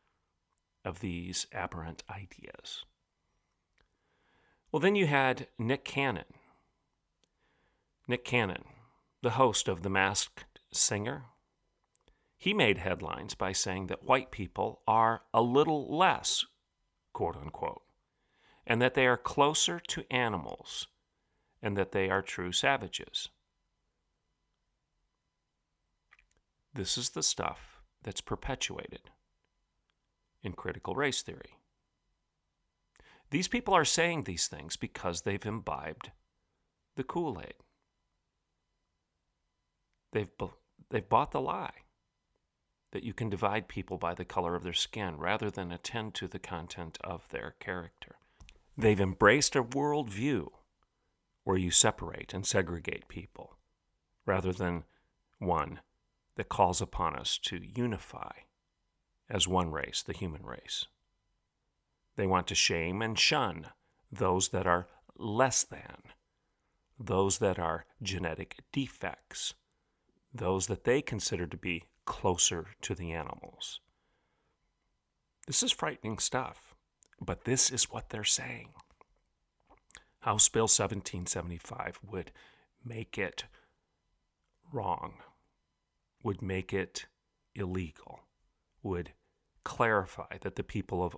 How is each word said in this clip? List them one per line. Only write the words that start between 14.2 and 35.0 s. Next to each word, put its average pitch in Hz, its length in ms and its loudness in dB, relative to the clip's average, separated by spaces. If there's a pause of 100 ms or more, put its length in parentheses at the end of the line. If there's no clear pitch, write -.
people 98 560 -4
are 113 360 4 (100)
a 113 80 8
little 147 560 4
less, - 480 4 (680)
quote 85 240 -2
unquote, - 460 -8 (840)
and 117 160 2
that 123 120 6
they 131 140 6
are 120 100 6
closer 151 640 2
to - 340 -8
animals 101 720 -2 (760)
and 101 140 0
that 95 160 2
they 95 180 2
are 95 120 4
true 90 300 -6
savages. - 800 -2 (3500)
This 104 240 -2
is 120 120 -4
the 156 140 -2
stuff - 580 -2 (220)
that's - 180 -6
perpetuated - 880 -6 (1300)
in 98 100 -6
critical - 400 -6
race 139 300 0
theory. - 340 -16 (1700)
These 170 160 2
people 240 260 2
are 170 100 8
saying 165 400 2
these 85 240 -2
things 76 300 -10
because 87 440 -4